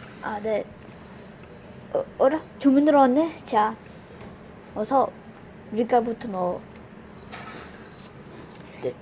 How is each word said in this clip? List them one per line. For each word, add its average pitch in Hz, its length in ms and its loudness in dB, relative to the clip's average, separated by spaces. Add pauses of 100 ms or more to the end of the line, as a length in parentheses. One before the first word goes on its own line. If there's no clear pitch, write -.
(220)
아, 208 180 -6
네. 214 240 0 (1300)
어, - 120 0 (140)
어라? 277 240 4 (160)
주문 277 260 6
들어왔네? 285 520 6
자, 220 400 0 (960)
어서 233 340 2 (600)
밀가루부터 233 580 2
넣어. 180 320 -2 (2250)
네, 127 200 -4